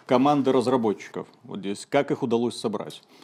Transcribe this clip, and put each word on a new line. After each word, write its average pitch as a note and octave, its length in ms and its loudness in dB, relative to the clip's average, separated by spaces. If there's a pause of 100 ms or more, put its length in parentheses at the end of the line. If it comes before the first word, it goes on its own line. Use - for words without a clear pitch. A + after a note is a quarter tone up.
Команды C3+ 460 4
разработчиков, A2+ 760 0 (180)
вот G2 160 -12
здесь, G2 300 -8
как C#3+ 200 2
их D3 120 -4
удалось A#2 380 -2
собрать? G2 420 -8 (220)